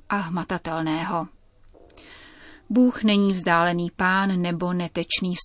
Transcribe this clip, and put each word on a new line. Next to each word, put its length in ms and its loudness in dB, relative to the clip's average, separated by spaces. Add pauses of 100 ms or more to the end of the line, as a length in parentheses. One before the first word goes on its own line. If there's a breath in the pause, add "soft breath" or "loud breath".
a 80 -2
hmatatelného. 1080 -4 (1400 loud breath)
Bůh 320 4
není 300 4
vzdálený 640 0
pán 460 2
nebo 320 -2
netečný 600 -4 (120)